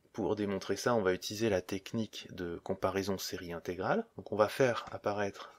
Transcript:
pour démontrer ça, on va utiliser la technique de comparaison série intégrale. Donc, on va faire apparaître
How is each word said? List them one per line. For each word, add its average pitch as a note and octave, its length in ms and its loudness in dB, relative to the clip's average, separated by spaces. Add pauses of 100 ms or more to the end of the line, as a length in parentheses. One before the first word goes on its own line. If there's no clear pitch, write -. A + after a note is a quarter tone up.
(120)
pour G2+ 220 0
démontrer G2 420 0
ça, B2 180 2
on A2 80 4
va F#2 100 6
utiliser G#2+ 380 0
la F#2 100 4
technique - 760 -4
de F2 300 -4
comparaison F#2+ 520 0
série F2+ 360 -6
intégrale. F#2 540 -2 (100)
Donc, - 160 -8
on G2+ 40 -4
va G#2 120 8
faire B2 420 2
apparaître G2+ 680 -4